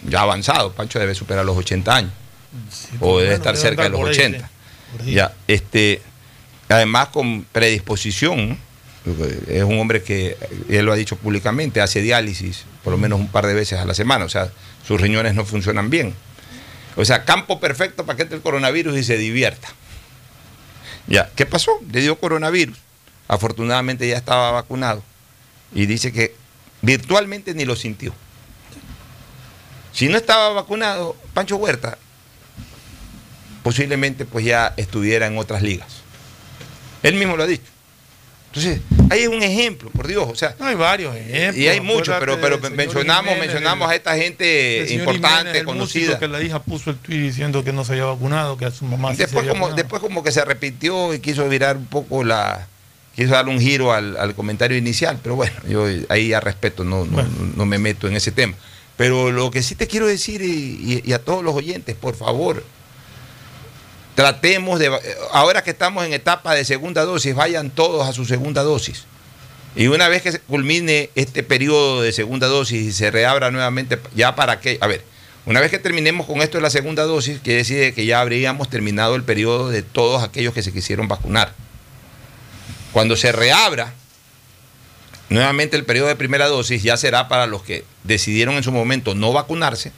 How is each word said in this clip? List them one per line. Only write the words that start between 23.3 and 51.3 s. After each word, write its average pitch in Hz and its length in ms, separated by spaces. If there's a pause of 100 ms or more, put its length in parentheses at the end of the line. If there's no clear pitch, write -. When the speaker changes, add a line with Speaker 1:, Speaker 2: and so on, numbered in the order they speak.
Speaker 1:
ya 120 80
estaba 120 340
vacunado. 120 540 (680)
Y 101 140
dice 117 260
que 113 220 (500)
virtualmente 190 680
ni 151 100
lo 123 120
sintió. - 360 (1800)
Si 131 160
no 190 80
estaba 220 340
vacunado, 202 680 (180)
Pancho 196 220
Huerta 131 420 (1600)
posiblemente, 135 640
pues, 117 180
ya 117 320
estuviera 110 500
en 110 120
otras 107 240
ligas. 98 260 (1120)
Él 160 120
mismo 196 220
lo 156 80
ha - 20
dicho. 165 160 (840)
Entonces, 160 320 (300)
ahí 214 120
es 233 60
un 226 140
ejemplo, 202 480
por 123 160
Dios, 175 240
o 117 60
sea, 143 240
Speaker 2:
No, 269 60
hay 254 100
varios 165 400
ejemplos. 147 400
Speaker 1:
y 135 100
hay 190 140
muchos, 185 340
Speaker 2:
Acuérdate 175 260
Speaker 1:
pero, - 0
pero 143 160
Speaker 2:
del 127 60
señor 131 140
Speaker 1:
mencionamos, 143 480 (100)
Speaker 2:
Jiménez, 170 140
Speaker 1:
mencionamos 165 400
Speaker 2:
del, 165 40
Speaker 1:
a 170 40
esta 165 200
gente 175 280
Speaker 2:
del 131 440
señor 120 120
Speaker 1:
importante, 165 380
Speaker 2:
Jiménez, 165 220
el 160 60
músico 131 120 (280)
Speaker 1:
conocida. 139 140
Speaker 2:
que 156 80
la 147 140
hija 160 200
puso 156 280
el 139 80
tuit 156 220
diciendo 139 440
que 139 80
no 135 120
se 123 80
había 131 120
vacunado, 135 520
que 127 100
a 120 40
su 127 140
mamá 127 260
sí - 60
se - 80
Speaker 1:
Después 156 160
Speaker 2:
había 135 120
Speaker 1:
como, 190 100
Speaker 2:
vacunado. 165 200
Speaker 1:
después 165 200
como 190 200
que 151 80
se 139 100
arrepintió 147 720
y 147 40
quiso 143 300